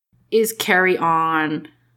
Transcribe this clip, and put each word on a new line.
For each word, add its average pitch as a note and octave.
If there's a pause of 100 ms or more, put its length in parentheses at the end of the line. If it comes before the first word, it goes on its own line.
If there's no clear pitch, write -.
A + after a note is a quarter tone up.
(320)
is A3
carry F#3
on. D#3+ (300)